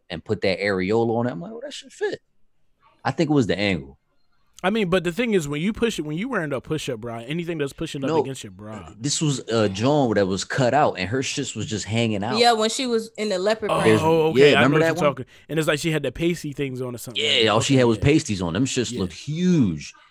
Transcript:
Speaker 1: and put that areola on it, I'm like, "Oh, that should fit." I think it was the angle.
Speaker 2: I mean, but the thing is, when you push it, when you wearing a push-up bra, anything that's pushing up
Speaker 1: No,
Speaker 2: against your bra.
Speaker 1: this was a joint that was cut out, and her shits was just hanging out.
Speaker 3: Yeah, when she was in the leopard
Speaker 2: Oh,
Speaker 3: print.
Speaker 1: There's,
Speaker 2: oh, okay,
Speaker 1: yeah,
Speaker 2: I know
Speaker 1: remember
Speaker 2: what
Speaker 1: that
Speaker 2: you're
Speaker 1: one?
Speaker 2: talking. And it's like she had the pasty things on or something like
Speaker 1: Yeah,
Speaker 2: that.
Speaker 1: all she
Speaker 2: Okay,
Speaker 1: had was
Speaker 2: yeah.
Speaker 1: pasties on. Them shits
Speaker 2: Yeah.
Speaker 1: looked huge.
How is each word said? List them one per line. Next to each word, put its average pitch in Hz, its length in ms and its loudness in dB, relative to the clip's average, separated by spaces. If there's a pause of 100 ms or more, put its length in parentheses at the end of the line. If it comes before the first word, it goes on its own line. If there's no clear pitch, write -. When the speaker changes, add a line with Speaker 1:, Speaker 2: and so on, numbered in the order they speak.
Speaker 1:
and 82 160 -10
put 107 180 -4
that 92 180 0
areola 101 580 0
on 120 80 -2
it, 123 60 -4
I'm 165 80 -10
like, 185 120 -14
"Oh, 226 100 -14
that 285 120 -12
should 262 180 -18
fit." 392 280 -6 (840)
I 127 60 -2
think 156 200 0
it - 40 2
was 135 140 4
the 90 100 0
angle. 82 380 -2 (640)
Speaker 2:
I 180 100 -2
mean, 214 200 -2
but 180 140 0
the 175 80 -2
thing 226 220 -2
is, 170 120 0
when 147 160 -6
you 196 100 -2
push - 280 -2
it, - 20 -4
when 151 160 -8
you 220 100 -6
wearing 175 240 -4
a - 80 -4
push-up 143 380 -6
bra, 117 200 -10
anything 160 400 -6
that's 139 140 -4
pushing 151 300 -8
up 135 60 -2
Speaker 1:
No, 156 140 2
Speaker 2:
against 131 200 -10
your 110 80 -16
bra. 101 480 -16
Speaker 1:
this 143 240 -2
was 147 160 2 (100)
a 110 200 4
joint 117 480 2
that 101 100 4
was 92 180 -2
cut 123 300 0
out, 139 240 4
and 92 100 -4
her 131 120 -2
shits 135 340 -6
was 107 120 -6
just 101 180 -4
hanging 110 400 0
out. 120 140 -2
Speaker 3:
Yeah, 240 140 6
when 220 160 0
she 254 180 -4
was 226 300 -2
in 214 120 -4
the 190 100 -2
leopard 208 320 -2
Speaker 2:
Oh, 160 100 0
Speaker 3:
print. - 60 2
Speaker 1:
There's, 110 160 6
Speaker 2:
oh, 160 280 4
okay, 127 100 4
Speaker 1:
yeah, 143 60 10
Speaker 2:
I 147 40 8
know 135 60 4 (100)
Speaker 1:
remember 139 80 4
Speaker 2:
what 156 60 4
Speaker 1:
that 160 60 4
Speaker 2:
you're 160 100 0
Speaker 1:
one? 175 80 0 (120)
Speaker 2:
talking. 123 100 -10 (220)
And 151 120 -4
it's 156 80 0
like 156 100 2
she 165 140 -2
had 156 100 -2
the 131 80 -4
pasty 165 420 -4
things 131 280 -6
on 123 120 -8
or 120 60 -12
something 120 240 -6
like 147 100 0
Speaker 1:
Yeah, 127 120 4
Speaker 2:
that. 110 60 4
Speaker 1:
all 107 100 4
she 135 140 2
Speaker 2:
Okay, 131 40 8
Speaker 1:
had 127 60 6
was 117 140 4
Speaker 2:
yeah. - 60 0
Speaker 1:
pasties 143 380 2
on. 85 100 -2
Them 107 120 2
shits 120 260 -2
Speaker 2:
Yeah. 120 80 -8
Speaker 1:
looked 90 140 -4
huge. 147 840 0 (160)